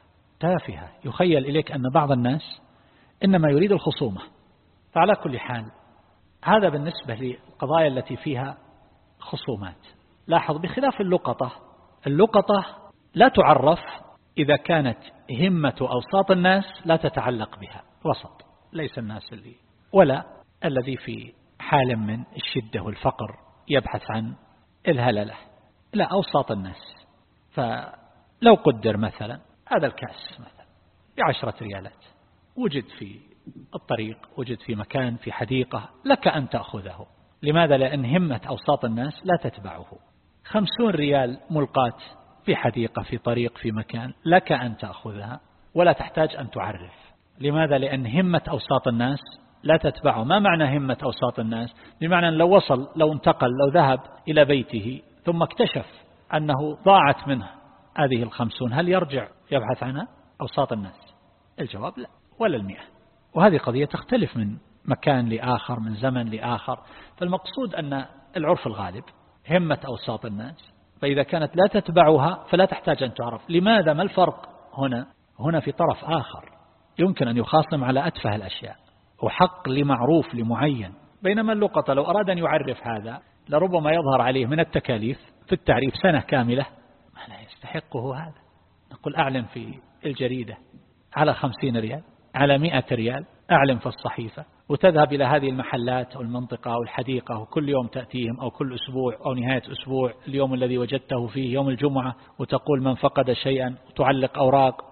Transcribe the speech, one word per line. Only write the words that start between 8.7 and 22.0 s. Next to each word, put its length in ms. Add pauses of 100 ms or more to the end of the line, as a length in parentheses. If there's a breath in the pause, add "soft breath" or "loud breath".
خصومات. 680 (400)
لاحظ 300
بخلاف 440
اللقطة، 520 (540)
اللقطة 580 (500)
لا 140
تعرف 520 (580)
إذا 180
كانت 420 (420)
همة 400
أوساط 500
الناس 340 (200)
لا 120
تتعلق 600
بها، 240 (220)
وسط، 420 (260)
ليس 260
الناس 340
اللي، 220 (380)
ولا 320 (400)
الذي 320
في 360 (260)
حال 380
من 280 (120)